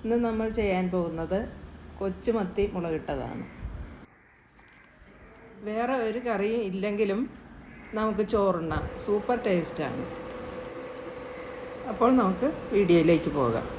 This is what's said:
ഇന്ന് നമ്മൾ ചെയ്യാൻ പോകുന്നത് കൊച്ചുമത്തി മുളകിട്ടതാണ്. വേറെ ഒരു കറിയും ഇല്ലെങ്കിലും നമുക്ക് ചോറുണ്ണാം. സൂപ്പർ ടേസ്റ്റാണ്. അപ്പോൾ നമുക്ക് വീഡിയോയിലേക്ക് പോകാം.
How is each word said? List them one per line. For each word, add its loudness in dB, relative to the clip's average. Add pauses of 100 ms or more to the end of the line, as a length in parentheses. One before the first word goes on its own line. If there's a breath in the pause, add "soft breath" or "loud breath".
ഇന്ന് 2
നമ്മൾ 0 (100)
ചെയ്യാൻ 2
പോകുന്നത് 0 (600)
കൊച്ചുമത്തി -2 (120)
മുളകിട്ടതാണ്. -4 (2250)
വേറെ 0 (100)
ഒരു -2
കറിയും 2
ഇല്ലെങ്കിലും 0 (800)
നമുക്ക് 0
ചോറുണ്ണാം. 2 (200)
സൂപ്പർ 2
ടേസ്റ്റാണ്. 0 (1900)
അപ്പോൾ 6 (120)
നമുക്ക് 4 (240)
വീഡിയോയിലേക്ക് 6
പോകാം. 2 (100)